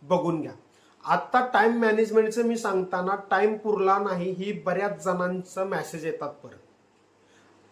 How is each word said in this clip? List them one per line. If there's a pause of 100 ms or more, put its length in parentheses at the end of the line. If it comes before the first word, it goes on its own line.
बघून
घ्या. (520)
आता
टाइम
मॅनेजमेंटचं
मी
सांगताना (140)
टाइम
पुरला
नाही
ही
बऱ्याच
जणांचं
मेसेज
येतात
परत. (1120)